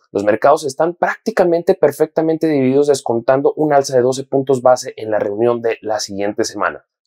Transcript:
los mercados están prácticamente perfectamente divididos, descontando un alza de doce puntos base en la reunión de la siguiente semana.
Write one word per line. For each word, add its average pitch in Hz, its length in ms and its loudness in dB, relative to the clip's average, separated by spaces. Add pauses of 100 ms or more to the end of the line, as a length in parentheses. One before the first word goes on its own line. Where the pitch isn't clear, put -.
(120)
los 101 120 -4
mercados 143 420 2
están 160 280 -2
prácticamente 180 800 0
perfectamente 160 720 0
divididos, 139 420 2
descontando 135 680 0
un 151 180 0
alza 139 220 2
de 123 80 4
doce 131 200 -2
puntos 135 380 -2
base 127 360 2
en 110 120 -10
la 107 80 -2
reunión 113 460 -2
de 113 180 -2
la 107 180 -6
siguiente 101 440 -4
semana. 90 420 -6 (220)